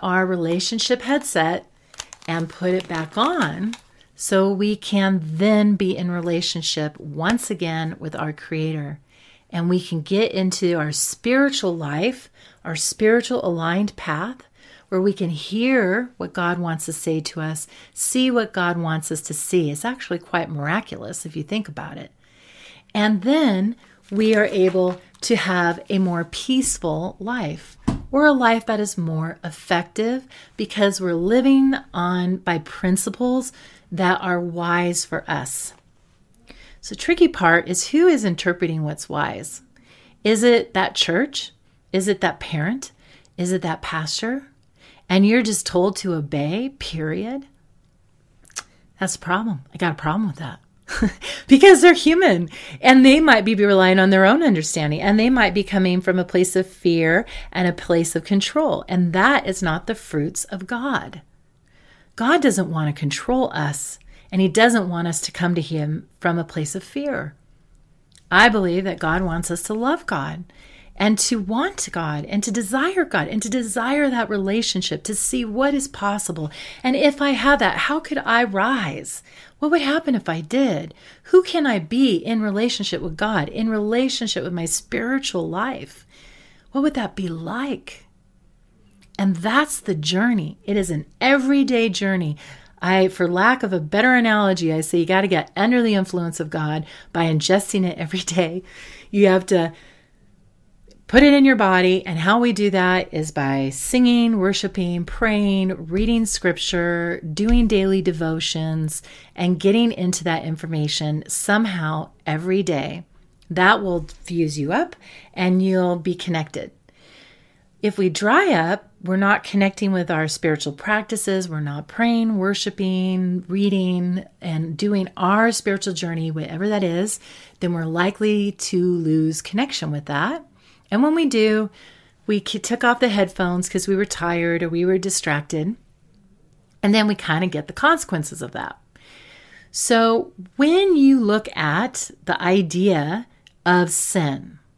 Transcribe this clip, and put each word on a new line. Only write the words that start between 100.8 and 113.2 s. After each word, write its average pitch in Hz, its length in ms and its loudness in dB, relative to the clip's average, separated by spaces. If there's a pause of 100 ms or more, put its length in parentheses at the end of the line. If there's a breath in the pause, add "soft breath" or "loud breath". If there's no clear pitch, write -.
put 269 140 8
it 285 100 10
in 277 120 8
your 262 120 6
body, 185 500 4
and 170 120 -4
how 196 200 4
we 240 140 2
do 208 160 0
that 185 460 2
is 156 180 -4
by 135 380 -2
singing, 233 680 2
worshiping, 185 680 -2
praying, 196 800 0
reading 220 400 0
scripture, 170 920 -2 (140)
doing 233 340 4
daily 190 360 2
devotions, 160 1000 -4 (320 loud breath)
and 180 240 0
getting 220 320 2
into 180 320 -4
that 165 220 -2
information 156 840 -4
somehow 175 840 -2 (160)
every 180 360 0
day. 160 420 -4 (440)